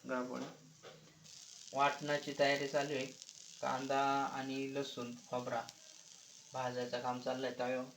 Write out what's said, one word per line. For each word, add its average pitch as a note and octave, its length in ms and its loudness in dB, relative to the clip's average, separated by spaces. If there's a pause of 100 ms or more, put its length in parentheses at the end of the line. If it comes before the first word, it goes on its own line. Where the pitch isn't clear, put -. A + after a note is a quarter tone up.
गाभण. B2+ 340 -2 (1300)
वाटणाची D3 640 2
तयारी C#3 300 6
चालू D3 240 2
आहे. C3 140 0 (560)
कांदा C3+ 680 4
आणि C3+ 420 -2
लसूण, B2 380 -4 (180)
खोबरा B2 320 0 (880)
भाजायचं B2 500 0
काम B2+ 180 0
चाललंय B2+ 380 0
तव्यावर. B2+ 260 2 (120)